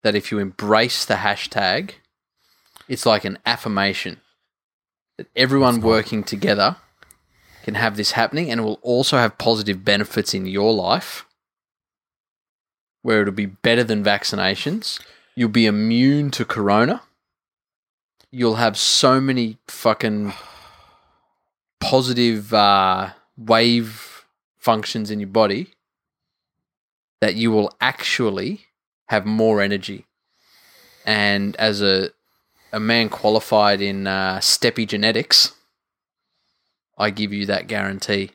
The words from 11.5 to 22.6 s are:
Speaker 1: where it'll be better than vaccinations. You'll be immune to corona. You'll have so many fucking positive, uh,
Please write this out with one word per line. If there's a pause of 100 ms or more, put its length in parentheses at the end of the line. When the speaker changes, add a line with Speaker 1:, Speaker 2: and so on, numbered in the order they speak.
Speaker 1:
where
it'll
be
better
than
vaccinations. (360)
You'll
be
immune
to
corona. (1300)
You'll
have
so
many (100)
fucking (1500)
positive,
uh, (260)